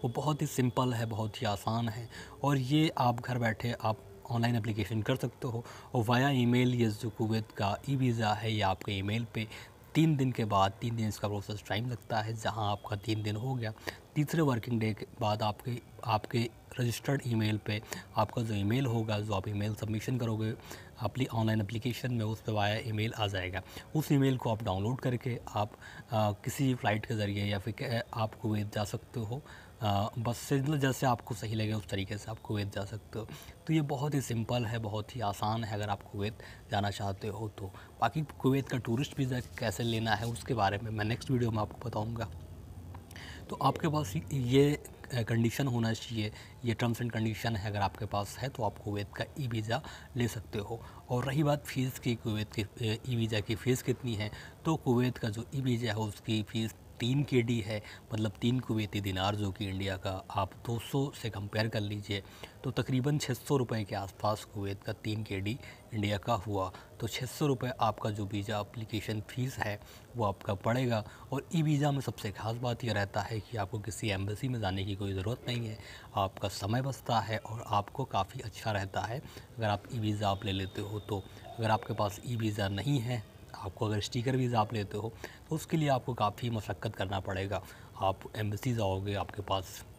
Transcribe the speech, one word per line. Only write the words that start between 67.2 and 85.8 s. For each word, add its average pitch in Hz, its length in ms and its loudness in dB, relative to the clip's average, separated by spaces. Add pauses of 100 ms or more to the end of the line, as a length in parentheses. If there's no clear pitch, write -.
सौ - 200 0
रुपये 127 340 2
आपका 113 300 2
जो 104 160 -2
वीज़ा 104 340 -2
एप्लीकेशन 107 600 -4
फ़ीस 127 380 -4
है, 104 220 -2 (360)
वो 110 80 2
आपका 101 300 0
पड़ेगा। 120 500 2 (280)
और 135 220 -4
ई 165 80 6
वीज़ा 147 300 4
में 139 80 2
सबसे 110 300 -4
ख़ास 110 260 -4
बात 120 280 -2
ये 113 80 0
रहता 101 280 0
है 107 200 -2
कि - 160 -10
आपको 104 220 -4
किसी 110 300 -4
एम्बेसी 101 400 0
में 123 120 -2
जाने 95 240 0
की 101 100 -2
कोई 98 180 -4
ज़रूरत 98 360 -2
नहीं 120 200 -2
है, 110 100 -8 (380)
आपका 98 320 0
समय 110 340 0
बचता 120 380 0
है 107 180 -2
और - 280 -8
आपको 107 380 0
काफ़ी 107 360 -2
अच्छा - 300 -4
रहता 95 300 0
है 113 180 -2 (400)
अगर 110 100 2
आप 101 140 2 (120)
ई 120 40 -2
वीज़ा 104 320 2
आप 98 140 0
ले 98 80 0
लेते 98 280 -2
हो 104 200 -4
तो। 98 240 -4 (340)
अगर 113 120 2
आपके 110 240 2
पास 104 320 0
ई 123 100 -2
वीज़ा 107 320 0
नहीं 120 300 2
है, 120 400 -4 (160)
आपको 101 320 -4
अगर 104 140 2
स्टिकर 127 360 0
वीज़ा 120 240 4
आप 107 140 2
लेते 104 240 -2
हो, 113 140 -4 (380)
तो 160 60 0
उसके - 200 0
लिए 151 120 4